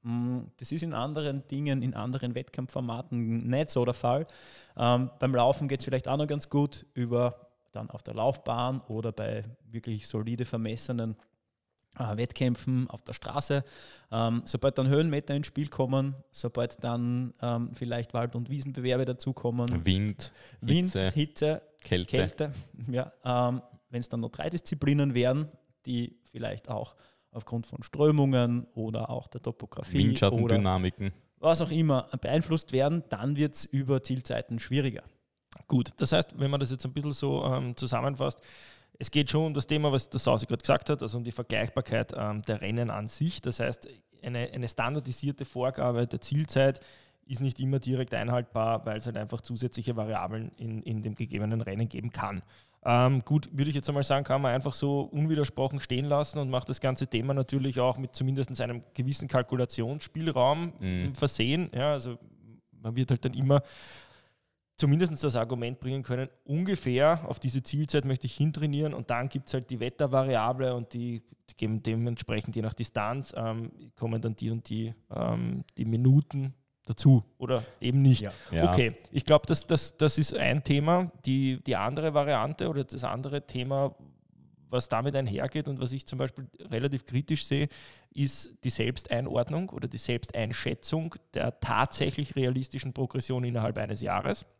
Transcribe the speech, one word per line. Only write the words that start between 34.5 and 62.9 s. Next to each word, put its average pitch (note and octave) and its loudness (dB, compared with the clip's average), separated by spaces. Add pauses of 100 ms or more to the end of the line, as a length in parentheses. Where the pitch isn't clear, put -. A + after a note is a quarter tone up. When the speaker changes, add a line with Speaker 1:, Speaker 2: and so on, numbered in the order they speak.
Speaker 1:
schwieriger. C3 -2 (640)
Speaker 3:
Gut, - 2
das - 0
heißt, E3 0
wenn C#3 0
man C#3+ 0
das C3 -2
jetzt C3 -8
ein B2+ -4
bisschen D3 -4
so, C#3 -2
ähm, B2+ -2
zusammenfasst, B2+ -2 (600)
es - -6
geht D3 2
schon D#3 4
um D3+ -2
das C#3 -2
Thema, D3+ 2
was - 0
der C3+ -2
Sausi A#2+ 2
gerade A#2+ -2
gesagt - 2
hat, C#3+ 2
also A2+ -6
um A#2+ -6
die A#2+ -6
Vergleichbarkeit, A2+ -2
ähm, G#2+ -4
der G#2+ -2
Rennen A2+ -2
an G#2 -6
sich. E3 -4
Das - -6
heißt, B2 -4 (340)
eine, B2 -4
eine B2 -6
standardisierte C3 -4
Vorgabe B2 0
der - -6
Zielzeit C#3 2 (440)
ist B2 -8
nicht C3 -2
immer C3 0
direkt B2+ -2
einhaltbar, A2+ 0
weil A2 -4
es A2 -8
halt A2+ -6
einfach A2 -6
zusätzliche A#2+ -4
Variablen G#2+ -4
in, A2 -8
in A2 -4
dem G#2+ -6
gegebenen A2 -2
Rennen A2 -2
geben A2+ -6
kann. G2 -6 (420)
Ähm, B2+ 4
gut, D3+ 2
würde C#3+ 0
ich C#3+ -2
jetzt C#3 -2
einmal C#3+ 0
sagen, C#3 2
kann C#3 0
man B2+ 2
einfach C3+ 0
so C#3+ 0
unwidersprochen D3 0
stehen C3 -2
lassen C#3+ 0
und C3+ -2
macht B2+ -2
das C3+ -4
ganze C3 0
Thema A#2+ 0
natürlich C3+ 0
auch B2 4
mit C3 -8
zumindest C3 -2
einem A#2+ -4 (100)
gewissen C3+ -4
Kalkulationsspielraum C3+ 0
Speaker 2:
Mhm. F#2 -2
Speaker 3:
versehen. C#3+ 0
Ja, C#3 0
also B2 -4 (540)
man A#2 -6